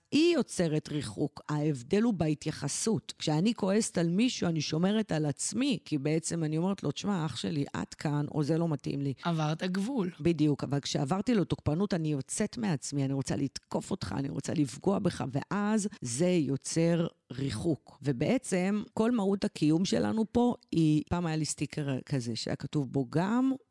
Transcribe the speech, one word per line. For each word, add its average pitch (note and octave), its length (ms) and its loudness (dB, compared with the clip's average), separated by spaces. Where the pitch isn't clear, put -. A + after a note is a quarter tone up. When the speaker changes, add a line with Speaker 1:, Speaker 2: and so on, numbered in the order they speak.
Speaker 1:
היא E4 240 6
יוצרת E3 540 0
ריחוק. C#3+ 600 -4
ההבדל D3 520 0
הוא A#3 120 2
בהתייחסות. D#3 1040 -2
כשאני E3 340 2
כועסת G3+ 440 0
על E3+ 120 2
מישהו, G#3 380 2
אני E3 140 0
שומרת G3 500 0
על D#3 140 0
עצמי, G#3+ 600 0
כי D3+ 120 0
בעצם D#3+ 460 0
אני D#3 140 0
אומרת F#3+ 260 -2
לו, D3 80 0
"תשמע, F3+ 340 -2
אח D#3+ 100 -4
שלי, E3+ 380 -2
עד - 200 -6
כאן, D3 380 -2
או D3+ 120 0
זה D#3 140 2
לא E3+ 100 2
מתאים D3 340 -4
לי." C#3 120 -2
Speaker 2:
עברת D#3+ 400 0
גבול. F#3+ 480 -2
Speaker 1:
בדיוק, D3+ 420 2
אבל C#3 160 0
כשעברתי E3 540 0
לו G3 100 4
תוקפנות, D#3 500 0
אני D#3+ 180 0
יוצאת D3+ 460 -4
מעצמי, D3 480 0
אני C3+ 80 0
רוצה C3+ 220 -2
לתקוף - 560 -4
אותך, - 260 -4
אני C#3 120 -2
רוצה - 240 -6
לפגוע D#3+ 460 0
בך, - 320 -2
ואז G3+ 560 0
זה C3 260 0
יוצר E3 800 2
ריחוק. C3+ 680 -4
ובעצם, F#3 840 0
כל A3 180 2
מהות G3 340 2
הקיום E3 400 2
שלנו G#3+ 460 0
פה A#3+ 240 4
היא, D3+ 380 4
פעם F3 160 0
היה D#3+ 100 -2
לי D#3 100 -2
סטיקר C#3 600 -4
כזה, A#2+ 300 -4
שהיה - 200 -4
כתוב C#3 380 -4
בו C#3 160 0
גם A3 420 2